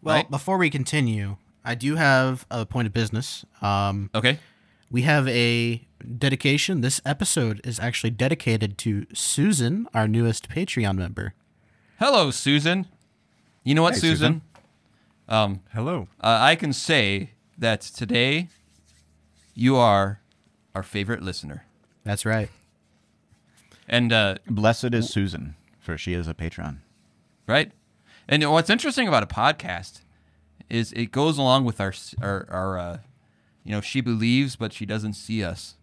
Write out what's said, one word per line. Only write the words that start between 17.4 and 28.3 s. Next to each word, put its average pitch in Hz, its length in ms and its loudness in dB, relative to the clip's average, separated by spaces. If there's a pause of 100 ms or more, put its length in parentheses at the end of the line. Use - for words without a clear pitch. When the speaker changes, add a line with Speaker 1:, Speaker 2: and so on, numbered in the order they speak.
Speaker 2:
that 110 220 0
today 131 680 0 (1080)
you 123 200 4
are 101 460 4 (520)
our 95 120 -8
favorite 101 380 -4
listener. 82 420 -10 (400)
Speaker 1:
That's 101 200 -4
right. 110 240 -2 (1400)
Speaker 2:
And, 117 240 2
uh, 101 240 2 (100)
Speaker 3:
Blessed 113 480 2
is 113 160 0
Susan, 82 460 -4 (240)
for 80 180 -8
she 92 140 -6
is 87 160 -4
a 80 60 -8
patron. 78 480 -10 (680)
Speaker 2:
Right? 147 240 0 (560)
And 151 240 2